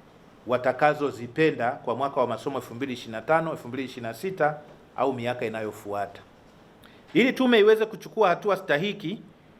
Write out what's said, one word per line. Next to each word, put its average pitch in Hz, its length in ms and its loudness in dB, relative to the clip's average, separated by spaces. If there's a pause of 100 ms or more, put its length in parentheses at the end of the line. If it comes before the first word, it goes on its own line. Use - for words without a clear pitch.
(480)
watakazozipenda 127 1200 0
kwa 127 240 -4
mwaka 135 260 -2
wa 120 60 2
masomo 123 300 -6
elfu 113 180 -10
mbili 131 180 -6
ishirini 117 180 -12
na 110 100 -8
tano, 160 300 2
elfu 120 160 -10
mbili 131 160 -8
ishirini 120 240 -10
na 117 60 -6
sita 151 440 -2 (400)
au 131 160 2
miaka 120 320 -4
inayofuata. 104 760 -6 (920)
Ili 240 200 6
tume 247 260 6
iweze 214 260 6
kuchukua 208 440 0
hatua 185 280 0
stahiki, 160 640 -2 (380)